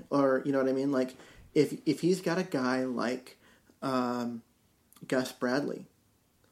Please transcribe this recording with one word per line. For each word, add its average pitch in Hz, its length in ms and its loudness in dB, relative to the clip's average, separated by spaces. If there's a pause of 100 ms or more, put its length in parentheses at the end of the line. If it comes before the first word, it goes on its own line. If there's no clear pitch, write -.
(100)
or, 135 340 4
you 143 80 0
know 135 60 2
what 131 100 2
I 131 40 2
mean? 135 200 0
Like, 131 220 0 (400)
if, 147 200 4 (120)
if 143 140 0
he's 180 200 2
got 170 180 -2
a 185 40 0
guy 131 420 0
like, 123 540 -4 (440)
um, 123 600 -2 (680)
Gus 127 240 0
Bradley, 127 540 -4 (640)